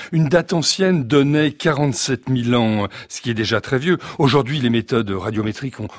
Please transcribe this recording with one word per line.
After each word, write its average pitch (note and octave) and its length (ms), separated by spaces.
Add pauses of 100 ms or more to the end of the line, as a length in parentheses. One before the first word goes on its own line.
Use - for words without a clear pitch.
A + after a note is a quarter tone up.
(120)
Une D#3+ 160
date D#3+ 240
ancienne F3 500
donnait C#3+ 480
quarante-sept C#3+ 800
mille B2 260
ans, A2 320 (220)
ce - 120
qui B2 100
est A#2+ 40
déjà G#2+ 260
très C3 200
vieux. E3 180 (220)
Aujourd'hui, C#3 400
les A#2+ 100
méthodes A#2 400
radiométriques G#2+ 540 (160)
ont, G#2+ 80 (100)